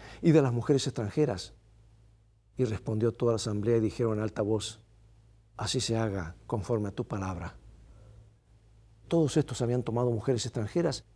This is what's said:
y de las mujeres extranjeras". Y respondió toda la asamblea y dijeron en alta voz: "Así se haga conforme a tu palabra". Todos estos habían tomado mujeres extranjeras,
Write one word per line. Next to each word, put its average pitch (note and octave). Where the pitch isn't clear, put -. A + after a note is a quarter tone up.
y E3
de D3+
las B2+
mujeres B2+
extranjeras". A#2
Y C3
respondió A2
toda A#2
la A2+
asamblea G#2+
y A2+
dijeron A2
en G#2+
alta G#2+
voz: G#2
"Así G#2+
se A2+
haga G2
conforme G#2
a -
tu G2
palabra". F#2
Todos D#3+
estos C3+
habían B2
tomado A#2+
mujeres A#2
extranjeras, B2+